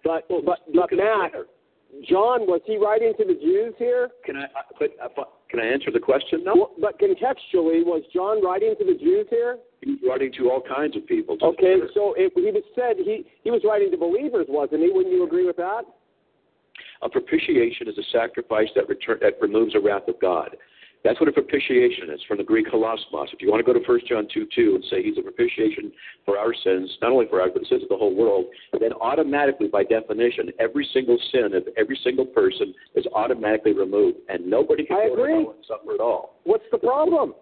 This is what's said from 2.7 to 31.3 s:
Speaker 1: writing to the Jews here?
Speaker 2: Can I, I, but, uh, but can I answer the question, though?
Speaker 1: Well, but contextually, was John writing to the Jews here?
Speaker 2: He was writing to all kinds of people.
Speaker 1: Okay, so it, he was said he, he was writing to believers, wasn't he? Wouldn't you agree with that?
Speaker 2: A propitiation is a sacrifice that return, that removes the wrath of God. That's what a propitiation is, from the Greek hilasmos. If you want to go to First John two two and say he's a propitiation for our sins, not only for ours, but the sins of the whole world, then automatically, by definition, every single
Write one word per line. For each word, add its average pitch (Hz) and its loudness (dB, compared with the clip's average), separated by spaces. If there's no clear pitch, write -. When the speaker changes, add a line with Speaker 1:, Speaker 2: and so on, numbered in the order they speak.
Speaker 1:
writing 214 2
to 220 2
the 185 2
Jews 392 0
here? 247 0
Speaker 2:
Can 139 -8
I, 139 -8
I, 139 -10
but, 147 0
uh, 123 -10
but 139 -10
can 120 -4
I 113 -2
answer 135 -2
the 117 0
question, 143 0
though? 196 0
Speaker 1:
Well, - 4
but - -2
contextually, 170 0
was 170 0
John 190 0
writing 285 0
to 403 -2
the 247 2
Jews 403 2
here? 466 -2
Speaker 2:
He 277 -4
was 277 -6
writing 131 0
to 127 2
all 131 0
kinds 135 -6
of - -12
people. 160 -2
Speaker 1:
Okay, 185 4
so 202 0
it, 185 2
he 185 2
was 202 -2
said 240 -2
he, 190 -4
he 220 -4
was 233 0
writing 208 2
to 175 0
believers, 180 0
wasn't 311 0
he? 180 6
Wouldn't 185 2
you 180 4
agree 170 0
with - -2
that? 214 -4
Speaker 2:
A - -6
propitiation - 0
is 107 -10
a 107 -10
sacrifice 113 -2
that - 2
return, 107 -4
that 104 2
removes 107 2
the 107 4
wrath 101 0
of - -6
God. 87 0
That's 117 0
what 151 4
a 139 0
propitiation 123 0
is, 73 -12
from 104 -4
the 95 -4
Greek 110 2
hilasmos. 110 -4
If - -20
you 92 0
want 110 2
to 127 4
go - -
to 117 2
First 120 0
John 107 -2
two 110 -4
two 101 4
and 92 -2
say 95 -2
he's - -4
a 92 -4
propitiation 104 -2
for 101 0
our 110 -2
sins, 92 -2
not 120 2
only 123 4
for 95 2
ours, 92 2
but 92 -2
the - -12
sins 95 0
of - -14
the 98 0
whole 98 0
world, 101 2
then 113 0
automatically, 139 0
by 101 2
definition, 110 0
every 135 -2
single 123 2